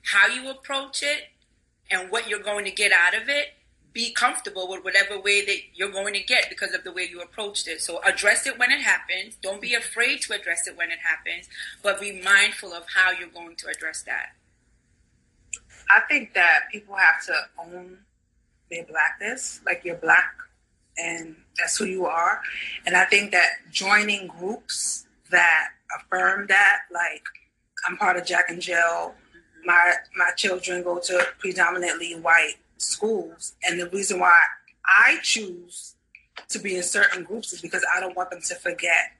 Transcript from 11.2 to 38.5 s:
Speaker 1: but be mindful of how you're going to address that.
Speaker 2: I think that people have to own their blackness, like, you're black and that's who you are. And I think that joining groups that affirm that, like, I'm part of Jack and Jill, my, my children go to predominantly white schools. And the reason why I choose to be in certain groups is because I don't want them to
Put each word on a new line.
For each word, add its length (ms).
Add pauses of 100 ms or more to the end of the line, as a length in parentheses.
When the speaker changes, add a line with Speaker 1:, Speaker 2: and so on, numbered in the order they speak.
Speaker 1:
but 180
be 200
mindful 520
of 120 (100)
how 180
you're 160
going 280
to 120
address 340
that. 280 (1600)
Speaker 2:
I 180
think 260
that 360
people 260
have 300
to 80 (240)
own 400 (720)
their 140
blackness, 800
like, 200
you're 120
black 380 (640)
and 380 (200)
that's 220
who 80
you 200
are. 360 (420)
And 120
I 80
think 260
that 200 (200)
joining 560
groups 800 (240)
that 380 (280)
affirm 520
that, 320 (120)
like, 300 (640)
I'm 100
part 200
of 100
Jack 240
and 100
Jill, 540 (500)
my, 280 (240)
my 200
children 460
go 160
to 280 (120)
predominantly 760
white 420 (220)
schools. 760 (100)
And 160
the 100
reason 300
why 160 (480)
I 380
choose 720 (540)
to 100
be 180
in 60
certain 420
groups 280
is 100
because 220 (100)
I 60
don't 160
want 140
them 120
to 140